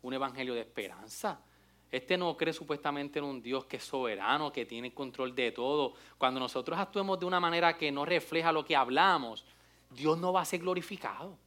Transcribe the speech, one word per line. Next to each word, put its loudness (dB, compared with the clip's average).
un -6
evangelio -4
de -2
esperanza. -8
Este 0
no 0
cree 0
supuestamente -4
en -2
un -6
Dios -2
que -10
es -10
soberano, 0
que -4
tiene -10
control -6
de 2
todo". 0
Cuando 2
nosotros -2
actuemos 0
de -2
una 2
manera 4
que 0
no -2
refleja 2
lo 2
que 2
hablamos, 4
Dios 2
no 2
va 4
a -2
ser -2
glorificado. -6